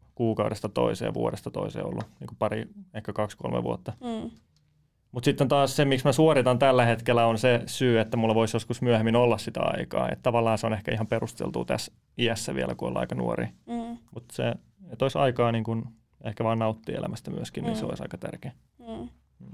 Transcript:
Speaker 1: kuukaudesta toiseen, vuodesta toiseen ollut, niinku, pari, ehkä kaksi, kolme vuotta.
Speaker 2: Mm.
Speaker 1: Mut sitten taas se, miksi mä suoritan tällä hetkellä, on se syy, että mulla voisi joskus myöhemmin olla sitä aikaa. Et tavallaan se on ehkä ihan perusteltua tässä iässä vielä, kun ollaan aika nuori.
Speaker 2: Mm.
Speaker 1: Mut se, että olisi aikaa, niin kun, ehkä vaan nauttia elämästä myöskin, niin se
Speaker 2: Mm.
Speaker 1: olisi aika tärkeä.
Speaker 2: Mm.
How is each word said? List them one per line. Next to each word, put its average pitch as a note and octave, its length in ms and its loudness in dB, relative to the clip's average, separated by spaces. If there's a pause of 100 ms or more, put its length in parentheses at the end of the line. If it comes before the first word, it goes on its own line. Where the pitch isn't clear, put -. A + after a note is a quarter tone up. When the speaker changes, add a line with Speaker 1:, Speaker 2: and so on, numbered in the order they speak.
(140)
Speaker 1:
kuukaudesta A2 540 -2
toiseen, A2+ 460 -2
vuodesta A#2 360 -4
toiseen - 360 -6
ollut, A2+ 180 -8 (160)
niinku, - 180 -14
pari, A2 280 -2 (280)
ehkä G#2+ 180 -8
kaksi, G#2+ 240 -4
kolme A#2+ 260 -4
vuotta. A#2 380 -6
Speaker 2:
Mm. A#3 300 -8 (840)
Speaker 1:
Mut B2 120 -8
sitten C#3 240 2
taas C#3 280 2
se, D3+ 80 4
miksi C3+ 220 2
mä C#3+ 60 6
suoritan C3 460 6
tällä B2+ 260 6
hetkellä, A#2 420 4
on A2+ 120 4
se A#2+ 280 4
syy, A#2+ 340 2
että A2 160 0
mulla A2+ 180 2
voisi A2+ 220 2
joskus - 260 -6
myöhemmin A2+ 340 4
olla A#2+ 220 4
sitä - 220 -6
aikaa. - 500 -2
Et - 120 -6
tavallaan A2+ 360 2
se A2+ 80 -2
on A2+ 60 0
ehkä G#2+ 200 -4
ihan A2 140 -2
perusteltua - 580 -4
tässä - 280 -4 (260)
iässä A#2+ 360 -2
vielä, B2 200 -4
kun - 140 -6
ollaan B1+ 120 -4
aika A#1+ 140 -4
nuori. A#1+ 320 -2 (200)
Speaker 2:
Mm. A#3 320 -8 (160)
Speaker 1:
Mut B2 180 -14
se, A#2+ 200 -4 (400)
että - 120 -2
olisi C3+ 140 0
aikaa, A#2+ 340 2
niin A2+ 120 0
kun, A2+ 240 -4 (360)
ehkä A#2 200 -4
vaan A2+ 140 2
nauttia A2 400 -2
elämästä - 320 -8
myöskin, - 340 -8
niin - 120 -4
se A3 60 -8
Speaker 2:
Mm. - 60 -4
Speaker 1:
olisi - 140 -8
aika - 160 -10
tärkeä. - 340 -12 (260)
Speaker 2:
Mm. A#3 300 -12 (460)